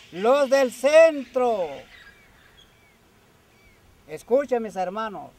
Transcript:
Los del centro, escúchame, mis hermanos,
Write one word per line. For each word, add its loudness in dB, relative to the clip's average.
Los 0
del 2
centro, 2
escúchame, -2
mis -14
hermanos, -8